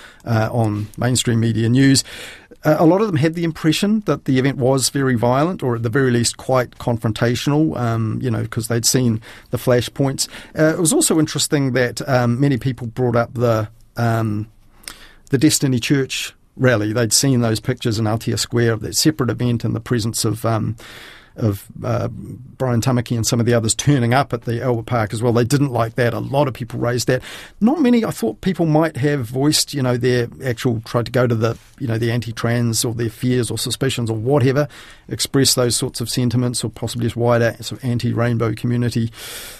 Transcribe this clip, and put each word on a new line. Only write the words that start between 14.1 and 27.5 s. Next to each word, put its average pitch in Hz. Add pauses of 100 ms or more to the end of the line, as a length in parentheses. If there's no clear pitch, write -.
the 135
Destiny 139
Church - (200)
rally. 110
They'd 117
seen 131
those 110
pictures 120
in 113
Aotea 110
Square 120
of 113
that 107
separate 156
event 120
in 120
the 113
presence 113
of, 110
um, 110 (580)
of, 101 (180)
uh, 113
Brian -
Tamaki 123
and 110
some 117
of 107
the 117
others 110
turning 120
up 139
at 120
the 117
Albert 120
Park 113
as 110
well. 120
They 120
didn't 135
like 113
that. 120
A 107
lot 131
of 120
people 123
raised 120
that. 127 (380)